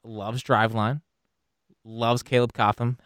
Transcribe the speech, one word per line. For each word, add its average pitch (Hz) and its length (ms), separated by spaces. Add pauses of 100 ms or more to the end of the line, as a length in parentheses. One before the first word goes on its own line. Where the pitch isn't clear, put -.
loves 113 400
Driveline, 113 580 (840)
loves 117 380
Caleb 123 300
Cotham, 117 520